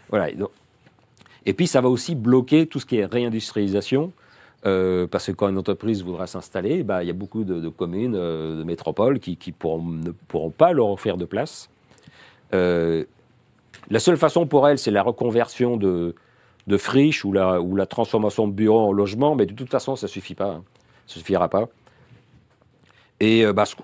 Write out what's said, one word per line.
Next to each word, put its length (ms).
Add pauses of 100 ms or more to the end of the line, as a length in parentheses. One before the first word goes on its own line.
Voilà. 200
Et 60
donc, 160 (960)
et 80
puis, 140
ça 140
va 80
aussi 260
bloquer 500
tout 140
ce 60
qui 120
est 80
réindustrialisation, 1040 (540)
euh, 420
parce 200
que 40
quand 180
une 80
entreprise 460
voudra 240
s'installer, 560
bah, 200
il 40
y 20
a 40
beaucoup 300
de, 160
de 100
communes, 460
euh, 440
de 40
métropoles 560
qui, 160
qui 160
pourront, 300
ne 300
pourront 380
pas 220
leur 180
offrir 280
de 80
place. 440 (840)
Euh, 500 (840)
la 100
seule 180
façon 300
pour 200
elles, 120
c'est 120
la 120
reconversion 720
de, 400 (520)
de 100
friches 480
ou 80
la, 280
ou 140
la 100
transformation 600
de 60
bureaux 360
en 40
logement, 420
mais 100
de 80
toute 160
façon, 280
ça 100
suffit 280
pas, 160
hein. 120 (420)
Ça 100
suffira 340
pas. 180 (1500)
Et, 260
euh, 80
bah, 120
ce, 180